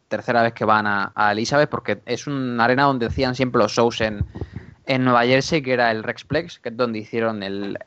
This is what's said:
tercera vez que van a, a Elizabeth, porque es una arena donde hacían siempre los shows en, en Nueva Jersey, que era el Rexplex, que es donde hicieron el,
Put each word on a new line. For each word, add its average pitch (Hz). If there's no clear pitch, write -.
tercera 117
vez 117
que 113
van 107
a, 101
a 107
Elizabeth, 143
porque -
es 120
una 127
arena 127
donde 131
hacían 127
siempre 123
los 107
shows 117
en, 107
en 131
Nueva 120
Jersey, 135
que 131
era 120
el 110
Rexplex, 143
que -
es 117
donde 113
hicieron 113
el, 98